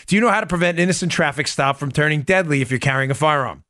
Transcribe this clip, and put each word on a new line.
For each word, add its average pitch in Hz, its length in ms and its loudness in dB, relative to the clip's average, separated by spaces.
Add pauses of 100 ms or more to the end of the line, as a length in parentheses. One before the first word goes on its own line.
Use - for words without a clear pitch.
do 185 100 2
you 208 40 4
know 240 80 4
how 214 140 2
to - 40 -8
prevent 175 320 0
innocent 175 340 0
traffic 151 360 -2
stop 139 300 -2
from 139 140 -6
turning 151 280 0
deadly 160 400 2
if 123 100 -2
you're 127 80 -2
carrying 135 320 0
a 139 40 0
firearm? 135 560 0